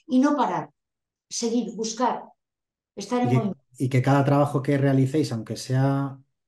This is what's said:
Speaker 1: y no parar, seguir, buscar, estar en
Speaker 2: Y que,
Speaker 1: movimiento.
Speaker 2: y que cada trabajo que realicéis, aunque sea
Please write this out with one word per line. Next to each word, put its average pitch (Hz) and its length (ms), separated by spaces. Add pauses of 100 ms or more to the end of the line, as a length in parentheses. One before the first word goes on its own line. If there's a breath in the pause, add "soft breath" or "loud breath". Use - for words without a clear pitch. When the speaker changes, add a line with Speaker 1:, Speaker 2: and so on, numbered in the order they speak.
Speaker 1:
y 254 120
no 294 160
parar, 180 340 (600)
seguir, 226 460
buscar, 220 500 (680)
estar 247 260
en 247 60
Speaker 2:
Y - 20
que, 127 80
Speaker 1:
movimiento. 202 240 (160)
Speaker 2:
y 127 120
que 127 120
cada 139 240
trabajo 143 360
que 143 160
realicéis, 135 540
aunque 113 240
sea 135 640 (280)